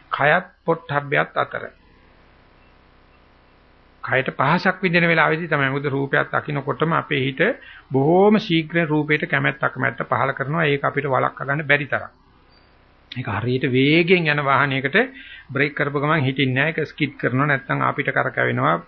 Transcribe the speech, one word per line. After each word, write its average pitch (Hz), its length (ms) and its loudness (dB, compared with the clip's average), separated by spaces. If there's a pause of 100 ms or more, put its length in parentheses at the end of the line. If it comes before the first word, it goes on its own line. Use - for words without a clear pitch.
කයත් 156 360 2 (140)
පොට්ටබ්බයත් 143 760 -2
අතර. - 260 -4 (2500)
කයට 131 280 -2
පහසක් 180 500 0
විඳින 170 260 2
වෙලාවෙදී 160 400 2
තමයි. 143 220 0
මොකද 139 180 -4
රූපයක් 139 420 0
දකින්නකොටම 139 640 -2
අපේ 143 280 -2
හිත 135 200 -2 (460)
බොහෝම 175 500 4
ශීඝ්‍රයෙන් 165 500 0
රූපයට 151 380 0
කැමැත්ත, 139 380 -2
අකමැත්ත 127 380 -4
පහල 127 300 0
කරනවා. 147 340 -2
ඒක 143 180 0
අපිට 139 220 -2
වළක්වා 131 420 -2
ගන්න 143 200 -4
බැරි 143 200 0
තරම්. - 240 -6 (1000)
ඒක 123 180 -8
හරියට 120 380 -2
වේගෙන් 160 600 4
යන 147 140 0
වාහනයකට 139 560 2 (500)
බ්‍රේක් 139 280 -2
කරපු 143 240 -2
ගමන් 151 240 2
හිටින්නේ 131 320 0
නැහැ. 147 180 0
ඒක 160 140 -4
ස්කිඩ් - 280 -4
කරනවා, 131 320 0
නැත්නම් 143 340 0
අපිට 135 280 0
කරකැවෙනවා, 131 680 0 (120)